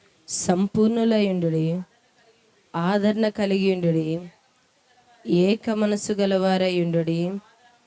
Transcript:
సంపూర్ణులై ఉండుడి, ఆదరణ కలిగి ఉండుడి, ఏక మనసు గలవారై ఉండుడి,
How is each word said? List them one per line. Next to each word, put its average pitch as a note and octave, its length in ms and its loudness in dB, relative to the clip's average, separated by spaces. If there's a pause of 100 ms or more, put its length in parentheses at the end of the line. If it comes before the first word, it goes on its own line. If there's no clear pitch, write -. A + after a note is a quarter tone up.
(280)
సంపూర్ణులై G#3+ 1000 2
ఉండుడి, E3 540 -2 (920)
ఆదరణ G3+ 520 0
కలిగి G3 460 0
ఉండుడి, E3+ 560 -2 (960)
ఏక F#3+ 440 2
మనసు G#3+ 420 -2
గలవారై F#3+ 720 0
ఉండుడి, E3 480 -2 (560)